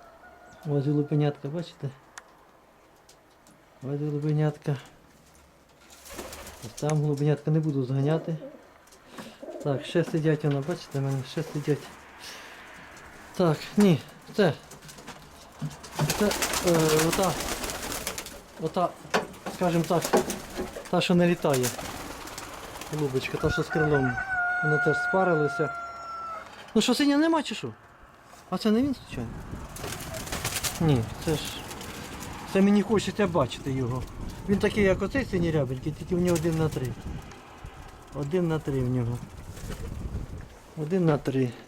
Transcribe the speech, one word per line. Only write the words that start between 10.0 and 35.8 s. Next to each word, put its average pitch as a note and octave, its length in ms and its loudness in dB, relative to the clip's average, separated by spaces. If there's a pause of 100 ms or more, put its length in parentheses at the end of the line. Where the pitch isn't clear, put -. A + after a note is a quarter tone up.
сидять D#3 400 2
вона, C#3 240 2
бачите, E3+ 300 -4
в C3+ 40 0
мене C#3 280 0
ще D#3+ 120 -4
сидять. D3 360 0 (1600)
Так, E3 220 4 (180)
ні, F#3+ 240 8 (360)
це. F3+ 160 6 (1700)
Це, G#3 80 4
е, D#3+ 840 4
ота, F3 240 4 (1300)
ота, E3+ 260 0 (680)
скажімо E3+ 340 2
так, E3+ 140 4 (880)
та, F3 100 2
що F3+ 140 2
не F3 140 6
літає. C#3+ 380 4 (1300)
Голубочка, C3 440 0
та, D3+ 120 0
що - 120 0
з - 60 -4
крилом. D3+ 440 4 (520)
Вони - 140 4
теж F5+ 180 2 (120)
спарилися. D#3 680 2 (1000)
Ну A3 80 4
що, B3 120 4
синя C#4+ 240 4
нема D#4+ 240 4
чи - 120 -6
що? A#2+ 180 -8 (800)
А F#3 80 -2
це G#3+ 120 2
не A3+ 120 4
він, C#4+ 120 0
случайно? - 360 -8 (1500)
Ні, D3 200 6 (240)
це D#3+ 100 2
ж, C#3+ 80 -2 (1080)
це G3 80 6
мені G3+ 220 8
хочеться G3+ 440 2
бачити C#3+ 460 0
його. B2+ 300 -2 (460)
Він G3+ 100 4
такий, G#3 260 4
як F#3 180 4
оцей A3+ 220 0
синій E3+ 260 0
рябенький, C3+ 420 0